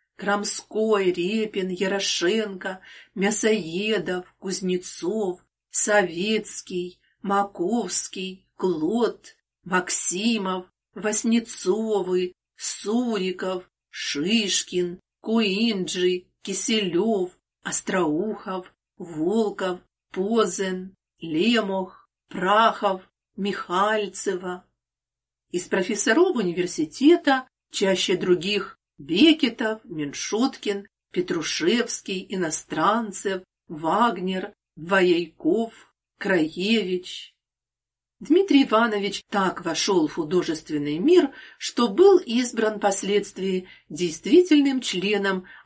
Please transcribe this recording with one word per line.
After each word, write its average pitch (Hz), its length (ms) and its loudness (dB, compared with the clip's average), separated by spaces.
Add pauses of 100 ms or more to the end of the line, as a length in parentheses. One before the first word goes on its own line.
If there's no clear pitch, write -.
(160)
Крамской, 202 960 0
Репин, 196 560 -2
Ярошенко, 190 1120 -2 (340)
Мясоедов, 190 1200 -2
Кузнецов, 185 1000 -4 (300)
Советский, 185 1300 0 (240)
Маковский, 196 1200 -2 (100)
Клод, 185 800 -2 (260)
Максимов, 185 1040 -2 (280)
Васнецовы, 208 1400 0 (240)
Суриков, 190 1120 -4 (200)
Шишкин, 180 1080 -2 (200)
Куинджи, 190 1040 0 (160)
Киселёв, 196 960 0 (260)
Остроухов, 185 1120 -4 (240)
Волков, 185 840 -2 (320)
Позен, 190 840 -2 (240)
Лемох, 190 880 -2 (200)
Прахов, 202 760 2 (340)
Михальцева. 190 1300 -2 (840)
Из 175 180 -4
профессоров 226 680 2
университета 240 1120 2 (240)
чаще 190 460 0
других 185 600 0 (200)
Бекетов, 302 840 2
Меньшуткин, 202 1040 -4 (240)
Петрушевский, 185 1160 -2
Иностранцев, 190 1120 -2 (260)
Вагнер, 185 840 -2 (220)
Воейков, 180 1160 0 (260)
Краевич. 185 1160 -2 (840)
Дмитрий 285 440 6
Иванович 214 680 2
так 185 340 0
вошёл 165 440 2
в - 60 -8
художественный 151 840 -2
мир, 285 340 4 (240)
что - 320 -2
был 359 300 8
избран 226 600 0
впоследствии 196 880 0 (200)
действительным 262 920 4
членом 196 640 -2 (200)